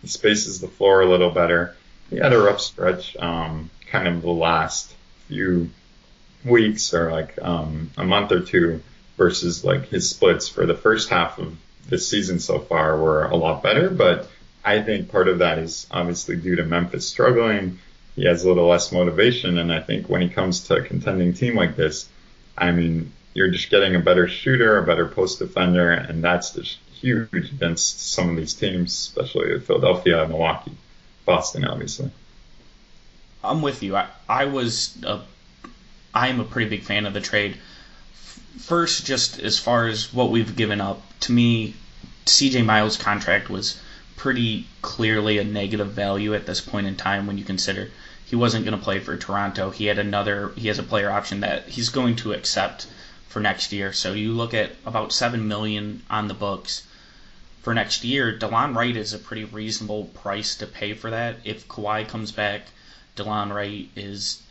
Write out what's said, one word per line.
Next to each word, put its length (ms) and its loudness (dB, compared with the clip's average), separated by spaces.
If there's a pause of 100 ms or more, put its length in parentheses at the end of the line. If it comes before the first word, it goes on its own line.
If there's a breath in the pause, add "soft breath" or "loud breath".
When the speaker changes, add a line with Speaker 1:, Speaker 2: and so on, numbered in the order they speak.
Speaker 1:
He 80 -18
spaces 520 0
the 80 -10
floor 340 6
a 40 8
little 240 6
better. 460 2 (320 soft breath)
He 80 -8
had 160 4
a 60 8
rough 220 6
stretch, 580 -2
um, 500 -4 (220)
kind 180 0
of 140 -2
the 80 -2
last 640 0 (360)
few 420 0 (760)
weeks 500 4
or, 180 2
like, 300 -4
um, 540 -4
a 80 -4
month 280 2
or 80 4
two 400 2 (360 soft breath)
versus, 480 2
like, 240 0
his 200 -2
splits 400 4
for 180 0
the 80 2
first 360 2
half 280 0
of 180 -10 (320)
the 100 0
season 400 -2
so 200 0
far 380 2
were 280 4
a 120 0
lot 260 2
better, 280 4
but 380 4 (360 loud breath)
I 180 2
think 280 -4
part 180 4
of 100 2
that 200 4
is 340 -8
obviously 440 -4
due 200 0
to 80 0
Memphis 440 -2
struggling. 680 2 (380 loud breath)
He 100 0
has 180 4
a 40 6
little 180 6
less 240 4
motivation, 680 2
and 140 0
I 80 -2
think 280 -6
when 140 0
he 60 0
comes 380 -2
to 80 4
a 80 2
contending 520 0
team 200 -2
like 220 2
this, 320 -2 (500 soft breath)
I 140 2
mean, 400 0 (220)
you're 160 4
just 200 -4
getting 240 6
a 60 4
better 260 6
shooter, 520 4
a 60 2
better 220 4
post 320 -2
defender, 540 4
and 320 -2
that's 260 2
just 280 -10 (160)
huge 340 -2 (240)
against 600 -2
some 180 0
of 60 0
these 180 -4
teams, 380 -2
especially 680 -4
Philadelphia, 680 4
Milwaukee, 460 -2 (520)
Boston, 400 0
obviously. 460 -6 (1300)
Speaker 2:
I'm 180 0
with 220 -4
you. 100 -4
I, 140 0 (200)
I 180 2
was 580 -4
a, 160 -4 (920)
I 160 2
am 120 0
a 40 -2
pretty 260 -2
big 120 -4
fan 240 -2
of 80 -6
the 60 -2
trade. 380 -2 (560 loud breath)
F-, 260 -20 (180)
first, 480 0
just 320 -2
as 200 0
far 280 2
as 260 -4
what 180 2
we've 260 0
given 240 0
up, 220 -4 (180)
to 120 -2
me, 420 2 (500)
C 260 4
J 120 2
Miles' 340 2
contract 520 -2
was 320 -6 (360 loud breath)
pretty 500 -2 (140)
clearly 560 0
a 80 0
negative 440 -4
value 460 -2
at 120 -6
this 160 -6
point 240 -6
in 100 -6
time 300 -2
when 100 -4
you 80 -8
consider 460 -6 (340 loud breath)
he 100 -8
wasn't 300 2
gonna 140 -4
play 200 -4
for 180 -8
Toronto. 540 -4
He 140 -8
had 140 0
another, 580 -2
he 120 -4
has 100 -2
a 40 -6
player 280 -2
option 300 -4
that 280 -4
he's 220 -6
going 260 0
to 160 -6
accept 560 -4 (400 loud breath)
for 120 -8
next 320 -2
year. 200 -6
So 220 -4
you 180 -4
look 220 -4
at 180 -2 (120)
about 280 -4
seven 340 -2
million 640 -6
on 160 -4
the 80 -6
books 540 -8 (760 soft breath)
for 120 -4
next 300 -2
year. 320 0
Delon 380 -2
Wright 220 0
is 160 -8
a 60 -10
pretty 260 -12
reasonable 600 -8
price 500 -8
to 100 -12
pay 280 -8
for 160 -10
that. 340 -6
If 240 -12
Kawhi 400 -6
comes 240 -10
back, 300 -4 (540 soft breath)
Delon 380 -6
Wright 400 -8
is 560 -10